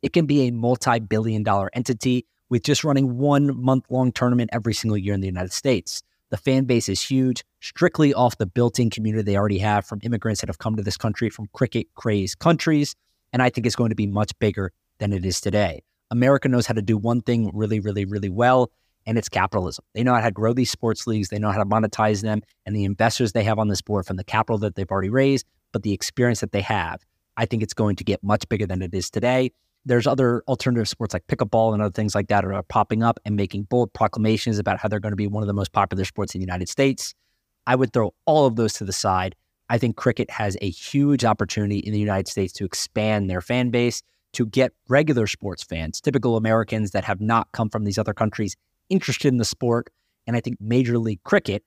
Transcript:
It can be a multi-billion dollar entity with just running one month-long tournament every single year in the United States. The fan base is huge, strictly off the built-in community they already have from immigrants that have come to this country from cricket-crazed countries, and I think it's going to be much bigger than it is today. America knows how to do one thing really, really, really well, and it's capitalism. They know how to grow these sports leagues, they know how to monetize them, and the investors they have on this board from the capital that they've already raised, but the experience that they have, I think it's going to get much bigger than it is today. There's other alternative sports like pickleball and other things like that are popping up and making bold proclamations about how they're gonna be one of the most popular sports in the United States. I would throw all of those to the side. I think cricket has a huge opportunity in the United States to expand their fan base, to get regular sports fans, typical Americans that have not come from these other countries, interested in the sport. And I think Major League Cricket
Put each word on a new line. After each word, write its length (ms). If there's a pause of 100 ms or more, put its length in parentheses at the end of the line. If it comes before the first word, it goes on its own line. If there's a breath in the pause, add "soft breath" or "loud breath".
It 100
can 140
be 200
a 40
multi-billion 920
dollar 300
entity 520 (240)
with 140
just 200
running 340
one 420
month-long 520
tournament 420
every 200
single 240
year 180
in 60
the 60
United 240
States. 520 (260)
The 80
fan 280
base 240
is 120
huge, 440 (160)
strictly 520
off 240
the 80
built-in 440
community 340
they 140
already 220
have 260
from 180
immigrants 380
that 80
have 80
come 180
to 80
this 140
country 320
from 240
cricket-crazed 840
countries, 580 (340)
and 100
I 80
think 160
it's 120
going 140
to 40
be 120
much 320
bigger 340 (240)
than 160
it 120
is 140
today. 440 (280)
America 380
knows 160
how 80
to 80
do 160
one 240
thing 320
really, 260
really, 240
really 240
well, 440 (340)
and 120
it's 120
capitalism. 640
They 100
know 120
how 60
to 100
grow 200
these 180
sports 380
leagues, 220
they 100
know 120
how 120
to 20
monetize 580
them, 180 (240)
and 100
the 80
investors 480
they 140
have 120
on 120
this 120
board 240
from 120
the 80
capital 340
that 160
they've 160
already 180
raised, 360 (260)
but 120
the 100
experience 480
that 100
they 100
have, 440 (320)
I 80
think 180
it's 100
going 240
to 60
get 180
much 280
bigger 160
than 160
it 120
is 160
today. 440 (320)
There's 200
other 440
alternative 400
sports 240
like 140
pickleball 440
and 100
other 120
things 200
like 140
that 160
are 200
popping 400
up 200
and 140
making 260
bold 300
proclamations 640
about 200
how 100
they're 100
gonna 160
be 120
one 160
of 40
the 60
most 180
popular 320
sports 320
in 60
the 40
United 220
States. 480 (520)
I 80
would 180
throw 200 (120)
all 200
of 120
those 160
to 100
the 80
side. 420 (360)
I 80
think 180
cricket 340
has 300
a 100
huge 540
opportunity 560
in 140
the 60
United 280
States 260
to 120
expand 640
their 100
fan 300
base, 340 (300)
to 120
get 280 (160)
regular 360
sports 380
fans, 380
typical 340
Americans 560
that 140
have 160
not 320
come 160
from 160
these 120
other 160
countries, 440 (320)
interested 400
in 80
the 80
sport. 440 (360)
And 100
I 60
think 180
Major 380
League 260
Cricket 440